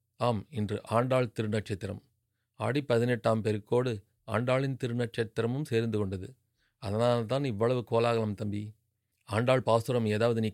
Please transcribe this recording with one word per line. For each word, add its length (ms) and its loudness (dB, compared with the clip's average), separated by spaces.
"ஆம், 340 0
இன்று 320 -4
ஆண்டாள் 580 2
திருநட்சத்திரம். 640 -4
ஆடி 280 -2
பதினெட்டாம் 600 2
பெருக்கோடு 600 0
ஆண்டாளின் 580 0
திருநட்சத்திரமும் 800 -2
சேர்ந்து 340 0
கொண்டது. 360 -4
அதனால்தான் 680 0
இவ்வளவு 400 0
கோலாகலம், 500 2
தம்பி." 380 -6
"ஆண்டாள் 380 2
பாசுரம் 440 2
ஏதாவது 340 2
நீ 140 0